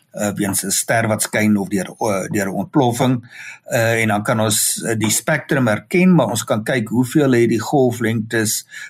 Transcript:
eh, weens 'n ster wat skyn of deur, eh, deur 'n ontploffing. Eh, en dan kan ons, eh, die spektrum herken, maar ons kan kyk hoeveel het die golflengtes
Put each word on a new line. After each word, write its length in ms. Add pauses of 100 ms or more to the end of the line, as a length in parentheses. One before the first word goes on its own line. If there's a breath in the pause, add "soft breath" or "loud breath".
(120)
eh, 240
weens 280
'n 80
ster 360
wat 140
skyn 360
of 100
deur, 220 (100)
eh, 320
deur 160
'n 80
ontploffing. 680 (420 loud breath)
Eh, 360
en 60
dan 160
kan 160
ons, 440
eh, 140
die 120
spektrum 580
herken, 480
maar 120
ons 160
kan 200
kyk 240
hoeveel 440
het 180
die 100
golflengtes 1080 (220 loud breath)